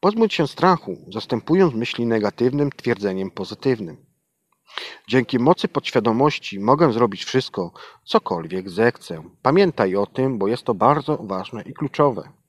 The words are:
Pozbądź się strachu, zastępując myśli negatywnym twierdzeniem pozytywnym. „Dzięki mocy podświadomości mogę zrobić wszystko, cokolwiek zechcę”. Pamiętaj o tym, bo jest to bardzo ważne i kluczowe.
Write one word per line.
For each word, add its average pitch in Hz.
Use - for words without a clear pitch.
Pozbądź 214
się 156
strachu, 165
zastępując 135
myśli 120
negatywnym 120
twierdzeniem 98
pozytywnym. 101
„Dzięki 131
mocy 147
podświadomości 117
mogę 135
zrobić 107
wszystko, -
cokolwiek 92
zechcę”. 90
Pamiętaj 135
o 101
tym, 131
bo 98
jest -
to 120
bardzo 139
ważne 98
i -
kluczowe. 139